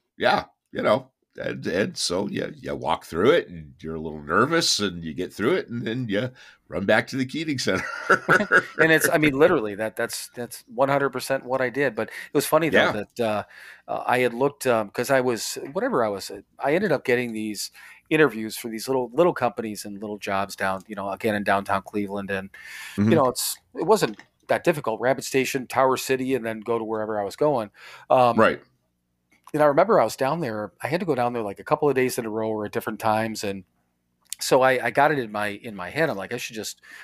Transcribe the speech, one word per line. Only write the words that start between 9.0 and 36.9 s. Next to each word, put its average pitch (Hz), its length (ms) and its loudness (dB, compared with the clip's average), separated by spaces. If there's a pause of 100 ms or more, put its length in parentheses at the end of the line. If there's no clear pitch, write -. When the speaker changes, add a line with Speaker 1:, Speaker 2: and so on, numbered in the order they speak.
Speaker 2:
I 170 80 4
mean, 151 220 2
literally 139 380 4
that, 110 200 -4
that's, - 380 -6
that's - 320 -10
one 131 240 0
hundred 139 180 2
percent 131 380 -4
what 127 160 -2
I 127 80 -2
did. 127 240 0
But 110 140 -4
it - 260 -10
was 143 100 2
funny 151 240 2
though 101 100 4
Speaker 1:
Yeah. 151 140 4 (240)
Speaker 2:
that, - 80 -2
uh, 107 180 0 (460)
uh, - 180 -6
I 120 120 2
had 120 160 2
looked, 135 320 -2
um, 110 240 2
'cause 123 200 -2
I 131 120 4
was, 123 340 -2 (160)
whatever 196 320 0
I 107 40 0
was, 98 220 -6 (280)
I 139 160 0
ended 190 180 2
up 127 100 0
getting 120 300 0
these 107 380 -6 (400)
interviews 110 480 2
for 120 100 -8
these 110 180 -8
little, 127 280 -2
little 165 180 4
companies 110 540 -4
and 101 140 -12
little 104 180 -8
jobs 98 380 -2
down, 95 320 -2
you 107 60 -14
know, 98 160 -6
again, 107 240 -2
in 101 80 -2
downtown 98 400 0
Cleveland. 101 480 -6
And, 95 200 -6 (480)
Speaker 1:
Mm-hmm. 104 140 4
Speaker 2:
you 160 40 8
know, 135 120 4
it's, - 280 -4 (180)
it 170 120 -4
wasn't 160 340 2 (280)
that 113 140 0
difficult. 127 380 0
Rapid 123 240 0
Station, 131 420 0
Tower 131 300 4
City, 131 380 0
and 113 100 -2
then 113 160 -6
go 117 180 -2
to 110 60 -6
wherever 107 340 -4
I 101 60 -2
was 95 120 -8
going. 131 340 0 (400)
Um, 123 280 6
Speaker 1:
Right. 95 220 6 (920)
Speaker 2:
and 147 80 4
I 151 40 8
remember 170 340 4
I 120 40 6
was 107 120 -2
down 147 240 0
there, 107 320 -4 (100)
I 120 60 -2
had 165 120 0
to 202 60 -6
go 151 80 0
down 123 180 0
there, 117 100 -4
like, 101 180 -8
a - 40 -18
couple - 240 -2
of 135 60 2
days 127 240 0
in 117 80 -4
a 107 40 -6
row 110 200 -4
or 107 160 -4
at 101 60 -10
different 110 280 -6
times. 110 420 0
And 98 220 -6 (760)
so 135 220 4
I, 127 260 4
I 120 40 -2
got 143 220 4
it 143 60 0
in 110 140 -4
my, 104 160 -2
in 101 260 -10
my 90 140 -10
head. 143 220 0
I'm 104 80 -6
like, 95 160 -8
"I - 20 -4
should 120 200 -10
just, - 260 -10 (220)